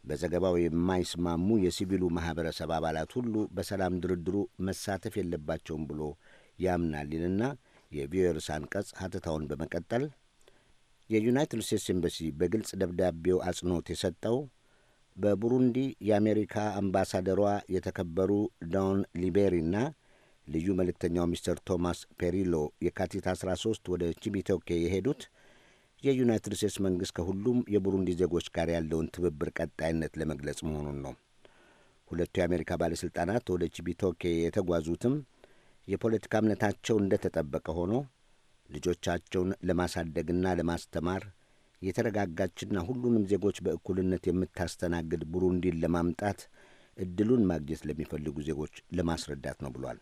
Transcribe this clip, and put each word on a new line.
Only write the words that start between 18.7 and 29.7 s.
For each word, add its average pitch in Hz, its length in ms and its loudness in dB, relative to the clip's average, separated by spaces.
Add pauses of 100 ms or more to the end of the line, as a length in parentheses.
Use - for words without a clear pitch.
ሊቤሪና 90 600 2 (720)
ልዩ 80 260 -2
መልእክተኛው 87 540 0
ሚስተር 87 360 -2
ቶማስ 87 360 0 (160)
ፔሪሎ 90 380 0 (280)
የካቲት 87 460 -2
አስራ 92 280 -2
ሦስት 110 320 -2
ወደ 90 160 0 (120)
ቺቢቶኬ 98 600 -2
የሄዱት 92 480 0 (800)
የዩናይትድ 120 520 4
ስቴትስ 98 240 0
መንግሥት 95 340 0
ከሁሉም 98 540 0
የቡሩንዲ 95 480 4
ዜጎች 85 360 2
ጋር 85 180 0
ያለውን 80 420 0
ትብብር 78 420 -2
ቀጣይነት 80 640 -2